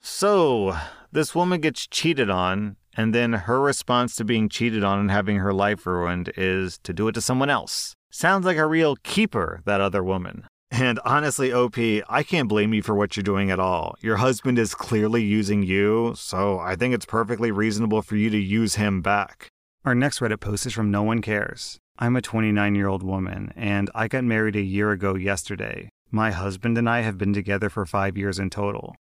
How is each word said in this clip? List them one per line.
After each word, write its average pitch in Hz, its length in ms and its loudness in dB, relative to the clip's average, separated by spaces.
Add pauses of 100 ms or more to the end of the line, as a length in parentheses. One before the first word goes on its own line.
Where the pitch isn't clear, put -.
So, 139 720 2 (380)
this 151 200 0
woman 175 280 2
gets 147 260 -2
cheated 135 420 0
on, 95 460 0 (220)
and 110 180 2
then 120 160 2
her 113 300 0
response 123 560 0
to 117 80 -4
being 110 240 2
cheated 110 340 0
on 98 160 2
and 101 100 2
having 101 280 0
her 98 160 0
life 101 340 0
ruined 87 480 -2
is 92 440 -2
to - 120 -10
do 98 160 0
it 110 60 -2
to 113 80 -4
someone 131 280 0
else. - 460 -2 (160)
Sounds 185 340 2
like 180 120 2
a 156 100 4
real 156 360 2
keeper, 87 600 0
that 101 160 0
other 98 240 0
woman. 92 440 -4 (220)
And 123 360 0
honestly, 135 480 0
O 123 160 2
P, 110 400 0
I 135 140 0
can't 143 260 0
blame 107 240 2
you 107 80 2
for 110 120 0
what 101 220 0
you're 101 80 -4
doing 98 260 0
at 92 100 0
all. 90 420 0
Your 110 160 0
husband 123 420 2
is 110 160 0
clearly 110 480 0
using 104 400 2
you, 104 540 2
so 95 420 -2
I 92 160 -4
think 123 180 0
it's 110 120 -2
perfectly 113 460 0
reasonable 107 500 2
for 107 160 -2
you 107 120 4
to 107 80 2
use 104 380 2
him 101 260 0
back. 101 460 -2 (380)
Our 127 100 2
next 135 240 0
Reddit 107 220 -2
post 104 240 -4
is 117 80 -6
from 107 180 0
No 101 120 2
One 113 180 0
Cares. - 560 -4 (200)
I'm 123 200 0
a 123 40 0
twenty-nine-year-old 101 800 0
woman, 95 540 -6
and 101 400 -2
I 110 140 -2
got 127 160 -2
married 110 320 2
a 104 40 0
year 101 300 0
ago 98 240 0
yesterday. 95 720 -6 (240)
My 110 200 0
husband 95 460 -2
and 117 120 0
I 117 100 0
have 110 180 -4
been 101 140 0
together 101 380 -2
for 98 160 -4
five 98 320 -2
years 98 200 -2
in 95 120 -2
total. 104 440 -6 (140)